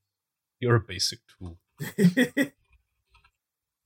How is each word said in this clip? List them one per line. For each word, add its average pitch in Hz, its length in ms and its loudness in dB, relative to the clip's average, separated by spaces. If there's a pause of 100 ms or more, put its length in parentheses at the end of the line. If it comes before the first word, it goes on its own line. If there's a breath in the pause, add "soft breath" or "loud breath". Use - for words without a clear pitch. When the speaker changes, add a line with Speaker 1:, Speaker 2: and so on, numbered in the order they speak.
(600)
Speaker 1:
You're 120 160 2
a 113 40 2
basic - 420 -6 (180)
tool. 85 180 -14 (400)
Speaker 2:
<laughs> 247 540 2 (1300)